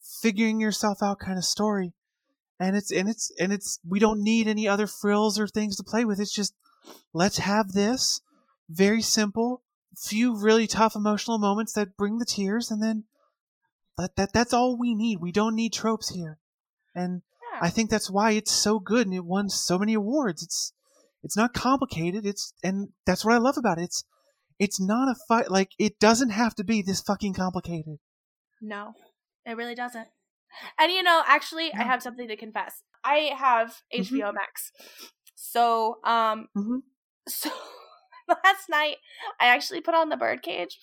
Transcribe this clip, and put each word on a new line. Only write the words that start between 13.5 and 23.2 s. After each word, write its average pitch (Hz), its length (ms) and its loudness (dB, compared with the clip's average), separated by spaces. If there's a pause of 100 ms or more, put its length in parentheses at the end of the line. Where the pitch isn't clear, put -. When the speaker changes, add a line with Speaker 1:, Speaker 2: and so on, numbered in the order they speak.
Speaker 1:
that, 180 180 -4
that, 196 180 0
that's 233 200 2
all 247 240 2
we 240 180 0
need. 214 240 0
We 175 140 -4
don't 220 220 2
need 226 180 -2
tropes 220 360 -2
here. 165 300 -10 (560)
And 180 260 -4 (320)
Speaker 2:
Yeah. - 140 -8
Speaker 1:
I - 20 0
think 220 200 0
that's 208 200 0
why 202 220 2
it's 214 200 0
so 214 280 2
good 208 280 2
and 185 80 -2
it 185 100 -6
won 190 240 -2
so - 280 0
many 208 160 0
awards. 214 500 0
It's, - 300 -6 (500)
it's 147 140 -8
not 240 160 2
complicated. 214 720 -2
It's, - 280 -6 (100)
and 196 260 -4 (160)
that's 185 180 0